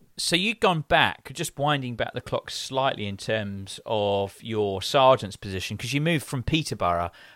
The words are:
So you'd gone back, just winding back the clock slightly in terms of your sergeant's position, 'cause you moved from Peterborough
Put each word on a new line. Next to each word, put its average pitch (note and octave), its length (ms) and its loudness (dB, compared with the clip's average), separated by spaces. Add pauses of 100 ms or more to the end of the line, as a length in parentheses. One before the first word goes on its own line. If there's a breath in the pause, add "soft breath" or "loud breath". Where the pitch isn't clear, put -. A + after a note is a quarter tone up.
(160)
So - 200 0
you'd G#3 240 0
gone F3 280 2
back, D3 460 2
just D3+ 240 -8
winding C#3 380 0
back A#2 180 -4
the B2 80 -8
clock - 300 -6
slightly C3 560 -2
in G2 100 -6
terms G2+ 680 -6
of G2+ 560 0
your G#2 400 0
sergeant's C3 560 4
position, F#2+ 380 -6
'cause A#2 180 -6
you C#3+ 80 0
moved E3 240 0
from B2+ 180 -6
Peterborough F2 680 0 (240 soft breath)